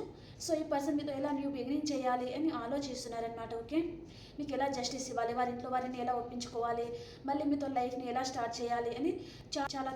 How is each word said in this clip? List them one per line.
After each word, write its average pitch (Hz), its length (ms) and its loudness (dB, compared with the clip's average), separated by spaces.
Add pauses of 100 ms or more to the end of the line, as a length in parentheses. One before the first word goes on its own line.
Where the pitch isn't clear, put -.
(440)
So, 339 60 -2 (100)
ఈ 311 120 0
పర్సన్ 285 260 2
మీతో 285 220 0
ఎలా 285 180 2
న్యూ 277 180 0
బిగినింగ్ 294 360 0
చేయాలి 247 440 4
అని 311 140 4 (120)
ఆలోచిస్తున్నారనమాట. 233 880 -2 (120)
ఓకే, 302 160 2 (600)
మీకు 285 180 -2
ఎలా 269 200 4
జస్టిస్ 254 360 -2
ఇవ్వాలి, 233 220 2
వారి 247 200 4
ఇంట్లో 254 200 -6
వారిని 254 300 0
ఎలా 247 160 2
ఒప్పించుకోవాలి, 240 640 -2 (420)
మళ్ళీ 294 240 2
మీతో 277 160 2 (100)
లైఫ్ని 254 340 0
ఎలా 254 180 2
స్టార్ట్ 233 300 0
చేయాలి 240 380 2
అని 320 140 4 (420)
చా-, 277 200 2
చాలా 262 220 0